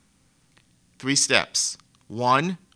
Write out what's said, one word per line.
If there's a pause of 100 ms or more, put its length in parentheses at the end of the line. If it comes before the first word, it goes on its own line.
(1000)
Three
steps. (300)
One, (180)